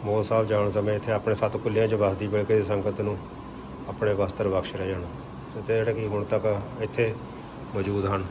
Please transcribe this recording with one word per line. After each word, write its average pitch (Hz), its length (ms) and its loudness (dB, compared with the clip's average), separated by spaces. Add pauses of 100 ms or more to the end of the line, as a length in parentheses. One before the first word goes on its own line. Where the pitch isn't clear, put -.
ਮੋਹ 107 180 2
ਸਾਹਿਬ 110 240 4
ਜਾਣ 104 220 4
ਸਮੇਂ 104 280 2
ਇੱਥੇ 110 160 -2
ਆਪਣੇ 104 220 2
ਸੱਤ 107 220 0
ਕੁੱਲਿਆਂ 110 320 2
'ਚ 110 60 2
ਵਸਦੀ 101 340 2
ਮਿਲ 104 160 2
ਕੇ 107 180 4
ਸੰਗਤ 101 380 0
ਨੂੰ 104 180 -2 (680)
ਆਪਣੇ 104 240 0
ਵਸਤਰ 98 360 0
ਬਖਸ਼ 95 280 0
ਰਹੇ 95 180 -2
ਹਨ। 87 120 -6 (480)
ਤੇ 107 120 -8
ਜਿਹੜਾ 110 260 2
ਕਿ 110 140 -2
ਹੁਣ 104 180 0
ਤੱਕ 104 360 2 (200)
ਇੱਥੇ 110 340 0 (600)
ਮੌਜੂਦ 101 320 0
ਹਨ 95 240 0